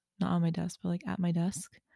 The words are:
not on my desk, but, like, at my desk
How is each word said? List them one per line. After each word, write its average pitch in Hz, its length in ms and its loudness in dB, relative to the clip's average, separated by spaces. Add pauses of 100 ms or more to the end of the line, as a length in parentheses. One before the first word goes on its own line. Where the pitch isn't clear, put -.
(200)
not - 120 2
on 175 100 4
my 165 80 4
desk, 170 320 -4
but, 180 80 -2
like, 175 160 -4
at - 120 -2
my 175 140 2
desk 170 480 -2 (160)